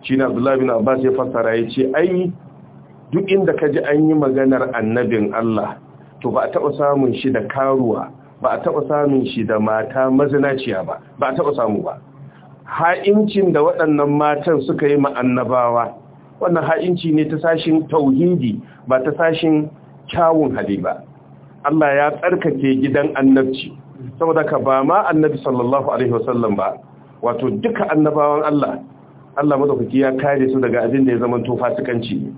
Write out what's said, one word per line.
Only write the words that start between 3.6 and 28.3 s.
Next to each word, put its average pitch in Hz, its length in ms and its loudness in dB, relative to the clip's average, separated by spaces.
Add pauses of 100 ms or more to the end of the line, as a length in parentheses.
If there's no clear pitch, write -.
ji 143 160 0
an 147 240 2
yi 156 80 4
maganar 131 580 2
annabin 110 640 0
Allah, 110 400 -2 (460)
to 123 100 -4
ba 131 160 0
a - 20 -4
taɓa 143 280 -2
samun 139 360 2
shi 131 160 -2
da 120 120 0 (100)
karuwa, 135 580 -2 (320)
ba 127 80 0
a 110 140 -2
taɓa 151 240 -2
samun 143 400 0
shi 110 160 -4
da 110 160 -2
mata 110 500 -2
mazinaciya 135 760 0
ba, 82 100 -8 (220)
ba 139 100 0
a 135 60 -4
taɓa 143 200 0
samu 107 280 -2
ba." - 160 -10 (680)
Ha'incin 196 880 2
da 151 80 2
waɗannan 156 480 2
matan 147 520 0
suka 143 260 -2
yi 143 80 4
ma 143 140 2 (100)
annabawa, 123 760 0 (460)
wannan 170 240 0
ha'inci 165 480 0
ne 151 160 2
ta 160 100 -4
sashin 160 520 0
tauhidi, 143 720 2 (260)
ba 131 160 2
ta 147 160 0
sashin 160 480 0 (400)
kyawun 160 480 2
hali 101 240 -4
ba. 92 240 -6 (640)
Allah 147 280 2
ya 143 180 4
tsarkake 139 680 0
gidan 139 400 0
annabci, 135 560 2 (420)
saboda 160 300 2
ka 143 120 0
ba 131 220 2
ma 170 300 2
Annabi 156 320 2
sallallahu 131 480 0
alaihi 123 240 0
wasallam 113 400 0
ba, 95 220 -4 (440)
wato 120 300 -2
duka 226 400 -2
annabawan 151 560 2